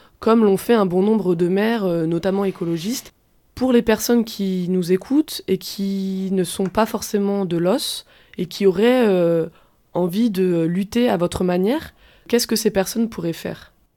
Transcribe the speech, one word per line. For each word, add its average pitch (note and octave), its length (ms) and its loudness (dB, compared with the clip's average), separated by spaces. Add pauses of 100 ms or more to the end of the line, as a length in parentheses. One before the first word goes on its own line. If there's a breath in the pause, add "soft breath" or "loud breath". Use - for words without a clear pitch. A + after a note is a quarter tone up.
(200 soft breath)
comme A3+ 240 4
l'ont G3 140 4
fait - 160 0
un G#3+ 140 4
bon F#3 160 0
nombre G3 320 2
de F3 140 0
maires, G#3 360 0
euh, E3+ 220 0
notamment F#3+ 380 0
écologistes. F#3 680 -6 (400)
Pour B3+ 200 0
les A#3+ 100 6
personnes A3+ 400 2
qui F#3 460 -4
nous F3+ 220 0
écoutent C4 560 -2
et F#3+ 100 0
qui F#3+ 760 -4
ne F#3+ 120 0
sont F#3 220 -4
pas G#3+ 200 0
forcément G3+ 600 -2
de E3+ 120 -2
Los F#3+ 480 -2 (320 soft breath)
et F3 100 -6
qui - 180 -2
auraient, A3+ 420 4
euh, E3+ 400 2 (460 soft breath)
envie F3+ 360 0
de F3+ 340 0
lutter G3+ 460 0
à G3 80 2
votre F3 260 -2
manière, F#3 500 0 (340 soft breath)
qu'est-ce A#3 200 0
que A3+ 80 0
ces G#3+ 160 0
personnes G3 360 -2
pourraient E3+ 260 -6
faire ? - 400 -12 (240)